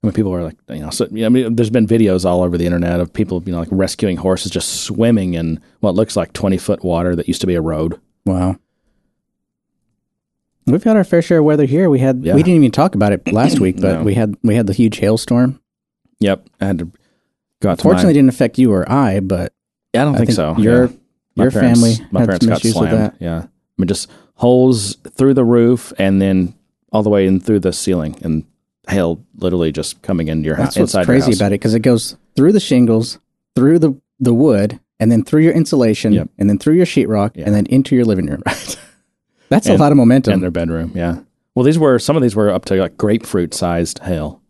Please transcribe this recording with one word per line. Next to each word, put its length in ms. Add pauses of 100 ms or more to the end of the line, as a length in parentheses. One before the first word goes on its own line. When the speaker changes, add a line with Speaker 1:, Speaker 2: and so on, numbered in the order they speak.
Speaker 1:
I 40
mean, 60
people 200
are 100
like, 120 (140)
you 100
know, 120
so, 200
you 100
know, 40
I 40
mean, 260
there's 140
been 180
videos 380
all 160
over 160
the 80
internet 360
of 100
people, 340
you 60
know, 80
like, 120
rescuing 460
horses 340
just 320
swimming 500
in 260 (220)
what 140
looks 200
like 160
twenty-foot 520
water 340
that 100
used 140
to 60
be 80
a 60
road. 380 (260)
Speaker 2:
Wow. 320 (2000)
We've 180
had 120
our 80
fair 180
share 180
of 60
weather 200
here. 240
We 100
had, 240
Speaker 1:
Yeah. 120
Speaker 2:
we 80
didn't 180
even 100
talk 240
about 160
it 220
last 260
week, 220
but 120
Speaker 1:
<clears throat> 60
No. 40
Speaker 2:
we 100
had, 300
we 120
had 120
the 60
huge 260
hailstorm. 600 (600)
Speaker 1:
Yep. 280 (140)
I 40
had 140
to 120 (680)
go 100
out 80
to 40
Speaker 2:
Fortunately, 240
Speaker 1:
my 40
Speaker 2:
it 20
didn't 160
affect 300
you 120
or 180
I, 300
but 320 (420)
Speaker 1:
Yeah, 100
I 20
don't 100
Speaker 2:
I 40
Speaker 1:
think 100
Speaker 2:
think 80
Speaker 1:
so. 220
Speaker 2:
your, 260
Speaker 1:
Yeah. 60 (440)
My 100
Speaker 2:
your 60
Speaker 1:
parents, 300
Speaker 2:
family 300
Speaker 1:
my 100
Speaker 2:
had 60
Speaker 1:
parents 180
Speaker 2:
some 60
Speaker 1:
got 80
Speaker 2:
issues 160
with 140
Speaker 1:
slammed. 100
Speaker 2:
that. 200
Speaker 1:
Yeah. 200
I 80 (340)
mean, 60
just 220 (260)
holes 600 (160)
through 220
the 120
roof 520
and 240
then 320 (400)
all 100
the 60
way 180
in 140
through 200
the 120
ceiling, 480
and 240 (440)
hail 340 (140)
literally 340
just 300
coming 260
into 200
your 100
Speaker 2:
That's 180
Speaker 1:
house, 60
Speaker 2:
what's 120
Speaker 1:
inside 120
Speaker 2:
crazy 140
Speaker 1:
your 140
house. 40
Speaker 2:
about 160
it, 60
'cause 160
it 60
goes 340 (200)
through 180
the 60
shingles, 600 (360)
through 240
the, 160 (240)
the 140
wood, 460 (200)
and 120
then 120
through 200
your 100
insulation, 600
Speaker 1:
Yep. 160 (100)
Speaker 2:
and 100
then 100
through 160
your 120
sheetrock, 480
Speaker 1:
Yeah. 100
Speaker 2:
and 100
then 120
into 280
your 100
living 220
room. 180
Speaker 1:
<laughs> 80 (1000)
Right. 60
Speaker 2:
That's 100
Speaker 1:
And 120
Speaker 2:
a 20
lot 100
of 60
momentum. 380
Speaker 1:
in 60
their 100
bedroom, 420
yeah. 280 (340)
Well, 100
these 140
were, 180
some 180
of 60
these 140
were 160
up 140
to, 100
like, 220
grapefruit-sized 1040
hail. 460